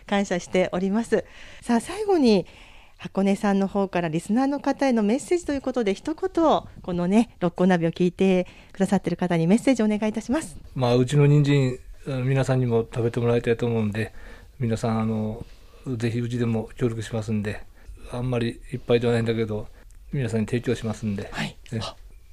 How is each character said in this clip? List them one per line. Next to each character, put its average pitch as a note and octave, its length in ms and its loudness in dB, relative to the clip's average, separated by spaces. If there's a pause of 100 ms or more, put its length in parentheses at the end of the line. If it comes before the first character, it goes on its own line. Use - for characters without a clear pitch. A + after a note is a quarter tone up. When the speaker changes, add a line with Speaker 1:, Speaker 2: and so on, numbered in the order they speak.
Speaker 1:
感 G3+ 180 0
謝 F#3 160 -2
し - 60 -10
て F#3 260 2
お F3+ 60 -2
り F#3+ 120 0
ま A3 140 0
す。 - 220 0 (340)
さ - 140 0
あ、 A#3 60 2
最 G4 260 -6
後 G4 100 4
に A3 300 4 (500)
箱 - 280 -4
根 G3 120 2
さ G3+ 160 0
ん G3 60 2
の G3 100 0
方 G3 200 -2
か F3+ 120 -2
ら E3+ 80 0
リ D#3+ 120 -2
ス - 120 -4
ナ B3+ 120 2
ー - 20 2
の C#4 120 -2
方 C#4 300 0
へ C4 40 4
の A3+ 100 2
メ G#3 140 2
ッ - 20 0
セ - 160 -2
ー F4 40 4
ジ E4+ 60 -10
と D4+ 80 -2
い C#4+ 60 -2
う - 20 -8
こ B3+ 140 -4
と B3 100 0
で、 G3 80 2
一 D4 220 -6
言、 F#4+ 160 -4
こ C#4 360 2 (280)
の F3 140 0
ね、 A3 320 2
六 F3 140 0
甲 F3+ 120 2
ナ F#3 100 6
ビ E3 100 2
を E3 60 0
聞 F3+ 140 2
い F3 60 0
て F#3 340 2 (260)
く - 60 -8
だ F#3+ 80 2
さ F#3+ 100 2
っ F#3+ 60 0
て - 80 -4
る F3 80 -2
方 F3 180 0
に E3 100 2
メ F#3+ 100 6
ッ - 20 6
セ C4+ 140 2
ー - 20 2
ジ A3+ 80 0
を - 20 2
お G#3+ 60 2
願 G#3 80 0 (100)
い - 0 -
い G#3+ 60 -2
た A3+ 80 -6
し A#3 100 -4
ま D#4 80 0
す。 - 160 -10 (180)
Speaker 2:
ま B2 140 2
あ、 B2 80 6
う B2+ 80 6
ち C#3 140 2
の C#3+ 80 6
人 D3 180 6
参、 C#3 340 2 (280)
あ D3+ 60 -6
の、 C3 80 -4
皆 C3 240 2
さ C3 100 0
ん B2+ 60 2
に B2+ 40 2
も A#2 260 2
食 A#2+ 120 -4
べ A#2 80 2
て A#2+ 100 -2
も A#2+ 60 0
ら A#2+ 100 4
い A#2 60 0
た A#2+ 80 2
い A#2 80 2
と A#2+ 80 -2
思 A#2 140 0
う - 20 2
ん G#2 100 0
で、 G#2+ 220 -4 (440)
皆 A2+ 200 -2
さ A2+ 160 -2
ん、 A2 60 0
あ A2 40 0
の、 A2 400 -4 (540)
ぜ A2+ 120 -2
ひ A#2 100 -2
う A#2+ 60 -2
ち A#2+ 120 -4
で A#2+ 80 0
も A2+ 300 -2
協 B2+ 120 0
力 A2+ 140 -6
し - 100 -12
ま A2 100 -2
す A2 100 -6
ん G#2+ 100 0
で、 G2+ 180 -6 (500)
あ B2 80 -8
ん B2+ 120 -4
ま B2 80 0
り A#2 240 -4 (100)
い B2+ 40 -4
っ - 20 -6
ぱ A#2+ 180 2
い A#2 40 2
で A#2+ 80 0
は A#2+ 40 4
な A#2 60 2
い A2+ 60 2
ん - 20 -2
だ A#2 80 0
け A2+ 100 0
ど、 G#2+ 240 -6 (420)
皆 C3 200 -2
さ A2+ 80 0
ん - 20 2
に G#2+ 60 -2
提 B2 160 -2
供 A#2+ 120 -2
し A2+ 120 -6
ま G#2+ 80 -4
す - 100 -10
ん G2+ 120 -2
で、 - 140 -8
Speaker 1:
は - 140 -6
い。 - 100 -8 (160)
Speaker 2:
ね。 A2 120 -4 (500)